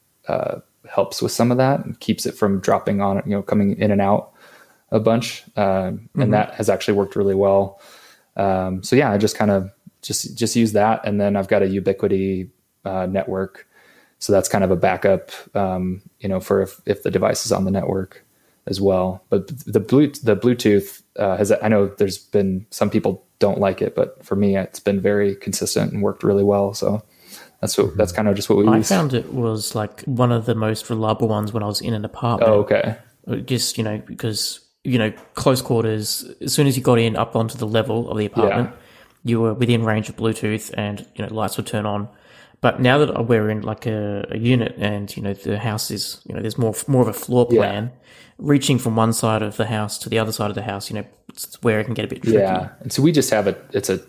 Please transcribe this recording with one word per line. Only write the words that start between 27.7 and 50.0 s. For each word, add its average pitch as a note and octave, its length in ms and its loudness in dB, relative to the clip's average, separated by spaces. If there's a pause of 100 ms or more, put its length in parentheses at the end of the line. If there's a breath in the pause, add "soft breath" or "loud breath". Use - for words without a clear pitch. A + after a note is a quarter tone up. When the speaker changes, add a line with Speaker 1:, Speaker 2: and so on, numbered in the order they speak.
Speaker 1:
what, G2 100 2
Speaker 3:
Mm-hmm. F2 100 -6
Speaker 1:
that's G#2 140 4
kind G#2+ 160 0
of G2 80 2
just G2+ 140 -6
what G#2 100 4
we G#2 80 4
Speaker 2:
I A2 100 6
Speaker 1:
use. A2 120 0
Speaker 2:
found D#3+ 240 2
it - 200 -4
was, A2+ 400 -4
like, G#2+ 300 -6
one B2 280 2
of A2+ 140 0
the A#2 100 0
most A2 340 -2
reliable A2 380 0
ones G#2+ 260 -2
when G#2+ 100 -2
I - 20 -4
was G#2 160 -4
in A#2 120 -4
an G#2 120 -4
apartment. A#2 460 0
Speaker 1:
Oh, G#2 80 6
okay. G#2 380 0 (300)
Speaker 2:
Uh, A2 100 -4
just, B2 400 -4
you A2+ 60 -2
know, G#2+ 220 -4
because, - 540 -6 (240)
you B2 160 0
know, G#2+ 120 0 (240)
close C3 260 2
quarters, A2 680 -2 (120)
as C#3+ 120 -4
soon D3 140 4
as C3 100 2
you B2+ 60 -4
got A#2+ 160 6
in A2+ 160 2
up G#2+ 200 -2
onto A2+ 220 -2
the A2+ 100 -6
level A2+ 440 0
of G#2+ 60 -4
the G#2 80 0
apartment, G#2 460 0
Speaker 1:
Yeah. - 40 -20 (480 loud breath)
Speaker 2:
you A#2 180 0
were A2+ 120 2
within A#2+ 300 2
range A2 260 0
of - 80 -12
Bluetooth A2 600 -2
and, G#2 280 -6 (100)
you G#2 100 -8
know, G#2+ 80 -10
lights G#2+ 240 -4
would G#2+ 100 -6
turn G#2+ 180 -4
on. G#2 240 -4 (520 soft breath)
But B2 200 2
now B2+ 160 4
that A#2+ 300 0
we're A2 220 4
in, G#2+ 120 -2
like, G#2+ 240 -8
a, G#2 460 -4
a G#2+ 60 -6
unit A#2+ 420 2
and, G2+ 360 -4
you - 60 -10
know, G2 120 -4
the G#2 260 -6
house G#2+ 320 -4
is, - 360 -8
you - 60 -10
know, - 80 -8
there's G#2+ 160 -6
more, A2+ 160 0 (140)
more C3 160 4
of A2+ 40 4
a G#2+ 60 -4
floor A#2+ 380 2
Speaker 1:
Yeah. A2+ 100 6
Speaker 2:
plan, G#2 300 -2 (480 loud breath)
reaching C#3 400 2
from A2+ 160 -2
one A2+ 180 2
side A2 300 0
of G#2+ 140 -8
the G#2+ 100 0
house G#2+ 320 -4
to - 100 -12